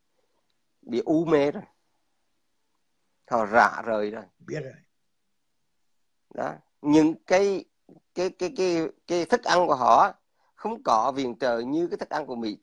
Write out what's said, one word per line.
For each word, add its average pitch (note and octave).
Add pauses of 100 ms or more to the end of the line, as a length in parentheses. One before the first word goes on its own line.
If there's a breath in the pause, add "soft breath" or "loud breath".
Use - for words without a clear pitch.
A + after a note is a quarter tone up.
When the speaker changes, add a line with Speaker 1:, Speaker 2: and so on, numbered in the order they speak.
(800)
Speaker 1:
bị A#2
u D#3+
mê D3
rồi. G2+ (1700)
Họ A#2
rã G#2
rời G#2+
rồi. A2 (160)
Speaker 2:
Biết -
rồi. C3 (1600)
Speaker 1:
Đó. C#3+ (280)
Những D#3 (140)
cái, G3 (500)
cái, F3+
cái, F3
cái, F3 (200)
cái E3+
thức -
ăn F3
của D3+
họ B2+ (420)
không A3
có A#2+
viện C3
trợ A#2+
như D3
cái F#3+
thức -
ăn D3
của C3
Mỹ A2+